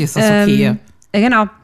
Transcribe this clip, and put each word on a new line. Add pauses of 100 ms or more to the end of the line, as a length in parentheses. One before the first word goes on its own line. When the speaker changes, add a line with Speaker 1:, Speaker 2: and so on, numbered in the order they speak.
Speaker 1:
ist
das
okay.
Speaker 2:
Ähm, (320)
äh,
genau. (180)